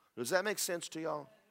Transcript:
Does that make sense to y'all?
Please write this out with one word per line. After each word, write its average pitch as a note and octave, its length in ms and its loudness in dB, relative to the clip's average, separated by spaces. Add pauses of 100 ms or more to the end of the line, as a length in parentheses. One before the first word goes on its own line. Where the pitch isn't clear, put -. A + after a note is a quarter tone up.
(160)
Does A#2+ 140 0
that F#3 140 6
make G#3 140 0
sense F3 300 -2
to E3 120 -8
y'all? D3+ 280 -4 (220)